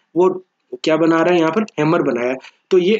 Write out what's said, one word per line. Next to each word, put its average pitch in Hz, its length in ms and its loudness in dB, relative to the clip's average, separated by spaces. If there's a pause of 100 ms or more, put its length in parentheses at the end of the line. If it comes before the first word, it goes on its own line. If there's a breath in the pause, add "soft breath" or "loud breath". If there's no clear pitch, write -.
(160)
वो 180 120 2 (460)
क्या 156 240 -2
बना 165 240 2
रहा 175 120 2
है, 170 60 2
यहाँ 160 120 0
पर 220 100 -2 (160)
hammer 156 240 0
बनाया 123 280 -4
है। 135 60 -6 (340 loud breath)
तो 190 80 4
ये 180 220 2